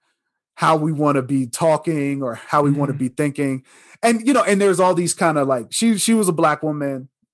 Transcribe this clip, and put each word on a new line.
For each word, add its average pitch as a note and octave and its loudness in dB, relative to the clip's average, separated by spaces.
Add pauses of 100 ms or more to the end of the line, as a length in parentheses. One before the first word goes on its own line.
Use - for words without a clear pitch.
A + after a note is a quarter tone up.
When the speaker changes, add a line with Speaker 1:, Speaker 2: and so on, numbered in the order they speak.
(540)
Speaker 1:
how D#3+ 2
we D#3 -2
wanna C#3+ 0
be C3+ -2
talking D3 -2
or A#2 -8
how D3+ -2
we C#3+ 4
wanna C#3+ 0
Speaker 2:
Mm-hmm. C#3+ -8
Speaker 1:
be C3 -2
thinking." C#3 -4 (400)
And, A3+ 2
you C#4+ 4
know, A#3 2
and G3 2
there's F#3+ 2
all F#3 4
these E3+ -2
kinda, D3+ 2
like, B2+ -2
she, A3+ 0
she A3+ 0
was G#3+ 2
a F3 0
Black D3+ 0
woman. C#3 -6 (240)